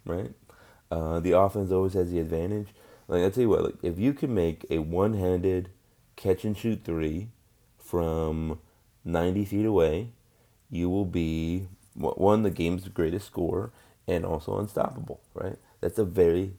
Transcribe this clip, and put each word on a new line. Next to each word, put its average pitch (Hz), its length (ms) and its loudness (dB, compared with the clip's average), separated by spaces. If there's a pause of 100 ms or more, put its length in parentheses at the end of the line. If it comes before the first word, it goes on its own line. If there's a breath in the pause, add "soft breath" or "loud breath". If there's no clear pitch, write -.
right? 90 260 -6 (580 loud breath)
Uh, 82 300 -2
the 87 120 2
offense 95 380 4
always 95 220 2
has 90 180 0
the 87 80 0
advantage. 85 500 -2 (380 loud breath)
Like, 87 160 2
I 98 60 4
tell 123 140 2
you 113 80 4
what, 80 120 4
like, - 200 -2
if 85 160 -2
you 135 160 2
can 135 200 -2
make 85 360 0
a 80 80 0
one-handed 92 920 0 (480)
catch 95 300 0
and 104 100 -2
shoot 113 260 -2
three 82 460 -2 (500)
from 80 800 -2 (460 soft breath)
ninety 90 400 0
feet 101 220 0
away, 92 420 2 (640 soft breath)
you 87 180 -2
will 98 160 0
be, 85 640 -2 (260)
w-, - 200 -2
one, 104 280 4
the 101 80 2
game's 90 380 -2
greatest 87 380 -2
scorer 92 440 -4 (380 soft breath)
and 87 160 0
also 85 340 -4
unstoppable, - 640 -6 (140)
right? - 240 -8 (240 soft breath)
That's - 160 -2
a 107 60 2
very 90 540 2